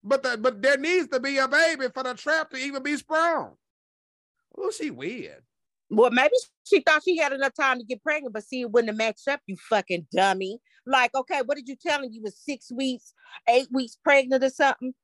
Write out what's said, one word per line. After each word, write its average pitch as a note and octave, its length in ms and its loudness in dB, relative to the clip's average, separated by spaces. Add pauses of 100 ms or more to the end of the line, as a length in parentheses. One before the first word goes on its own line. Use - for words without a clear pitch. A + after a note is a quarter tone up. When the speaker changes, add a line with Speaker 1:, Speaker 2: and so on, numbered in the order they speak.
Speaker 1:
But C4 180 0
the, B3 160 -2
but G#3+ 240 -2
there C#4 160 4
needs D#4+ 300 0
to C4 120 -2
be C#4 180 -2
a C4+ 100 2
baby D4 460 2
for C4 100 -8
the B3 100 -6
trap D#4 380 -4
to C4 60 -12
even C#4 260 -8
be C#4+ 140 -2
sprung. D#4 560 -2 (1000)
Oh, F#4+ 140 -4
she D#4 220 -6
weird. B2+ 500 -12 (480)
Speaker 2:
Well, A3+ 220 6
maybe C4 220 2 (320)
she F4+ 160 4
thought D#4 220 4
she F4+ 140 0
had C#4+ 160 0
enough C4+ 200 -2
time C4 260 0
to A3+ 60 -14
get A3+ 180 -8
pregnant, D4 300 -4
but G#3+ 100 -8
see, B3+ 180 -8
it A#3 100 -6
wouldn't A#3 180 4
have G#3+ 80 -6
matched A3 300 -4
up, C#4 200 -2
you F#3+ 80 -10 (140)
fucking F3+ 420 -2
dummy. F#3+ 480 0 (260)
Like, B3+ 300 2
okay, C4+ 300 -2
what C#4+ 100 -2
did B3+ 140 -16
you C4+ 60 -12
tell D4 280 -4
him? B3 80 -12
You A3 100 -18
was G#3 160 -10
six - 340 -10
weeks, B3+ 420 -6 (340)
eight B3 240 4
weeks B3+ 320 -4
pregnant C4+ 400 4
or C4+ 60 2
something? C4 440 0 (100)